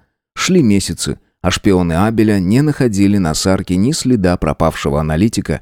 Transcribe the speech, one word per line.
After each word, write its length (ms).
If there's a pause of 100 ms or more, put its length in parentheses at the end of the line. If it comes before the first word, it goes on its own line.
(340)
Шли 280
месяцы – 580 (220)
а 80
шпионы 420
Абеля 460
не 240
находили 560
на 160
Сарке 420
ни 160
следа 460
пропавшего 640
аналитика, 600